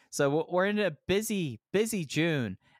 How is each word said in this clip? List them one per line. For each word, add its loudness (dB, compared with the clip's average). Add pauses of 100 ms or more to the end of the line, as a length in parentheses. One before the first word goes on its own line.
(100)
So 0
w-, 2
we're 2
in 0
a 0 (160)
busy, -2 (140)
busy 0
June 0 (240)